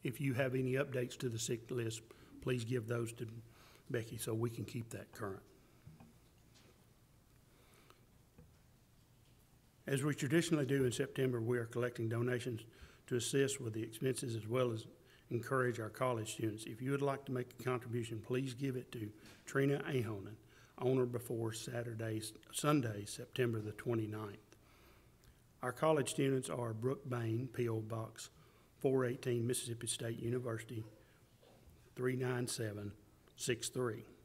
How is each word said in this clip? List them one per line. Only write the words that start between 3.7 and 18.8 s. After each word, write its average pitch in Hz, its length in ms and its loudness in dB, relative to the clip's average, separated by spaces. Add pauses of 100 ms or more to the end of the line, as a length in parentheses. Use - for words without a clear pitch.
Becky 117 280 -2
so 113 160 -2
we 117 160 2
can 117 140 -4
keep 117 260 -6
that - 220 -10
current. 98 300 -6 (4000)
As 135 160 0
we 143 120 2
traditionally 156 520 4
do 135 180 4
in 123 80 4
September, 127 480 0
we 120 180 2
are 113 80 -2
collecting 120 420 0
donations 117 540 0 (440)
to 127 100 0
assist 139 440 2
with 113 140 -4
the 113 80 -2
expenses 123 520 -2
as 107 140 -4
well 123 240 4
as 110 140 -4 (440)
encourage 123 500 2
our 110 100 -4
college 120 420 0
students. 110 320 -2
If 117 180 -8
you 131 80 0
would 139 120 2
like 139 240 0
to 139 60 -4
make 123 260 -4
a - 40 -12
contribution, 117 640 -2
please 127 280 0
give 131 220 -2
it 123 160 -6